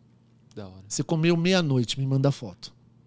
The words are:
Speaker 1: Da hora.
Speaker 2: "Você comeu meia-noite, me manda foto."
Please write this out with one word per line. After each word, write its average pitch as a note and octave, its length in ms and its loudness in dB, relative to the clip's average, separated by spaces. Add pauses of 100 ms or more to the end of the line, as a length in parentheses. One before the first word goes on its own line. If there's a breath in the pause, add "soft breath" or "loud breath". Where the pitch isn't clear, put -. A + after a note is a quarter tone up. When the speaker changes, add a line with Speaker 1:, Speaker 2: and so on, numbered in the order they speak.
(560)
Speaker 1:
Da G2+ 120 -12
hora. F#2+ 200 -20
Speaker 2:
"Você - 160 -4
comeu E3+ 340 2
meia-noite, E3 600 2
me C3+ 60 -2
manda C3+ 260 2
foto." - 420 -10 (340)